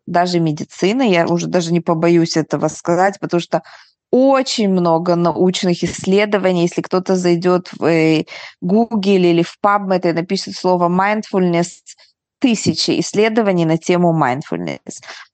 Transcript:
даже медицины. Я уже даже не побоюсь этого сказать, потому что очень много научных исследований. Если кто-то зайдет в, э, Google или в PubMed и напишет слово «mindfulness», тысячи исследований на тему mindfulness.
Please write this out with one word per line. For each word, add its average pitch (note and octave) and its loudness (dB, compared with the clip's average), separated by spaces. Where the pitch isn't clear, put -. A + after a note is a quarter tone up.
даже F3 0
медицины. F#3 -2
Я E3+ 2
уже E3+ -2
даже E3 -2
не E3+ 2
побоюсь E3+ 2
этого D3+ -2
сказать, F3+ -2
потому E3+ -4
что - -4
очень C4 2
много F3 0
научных F3 0
исследований. F#3 0
Если E3+ -2
кто-то F#3 -2
зайдет F3+ 0
в, - -6
э, D#3+ 2
Google G3+ 2
или E3+ 4
в - -6
PubMed F#3+ 0
и E3 0
напишет F#3 -4
слово F3 0
«mindfulness», F#3 0
тысячи - 0
исследований G3+ 0
на D#3+ 2
тему F3 2
mindfulness. B2 -4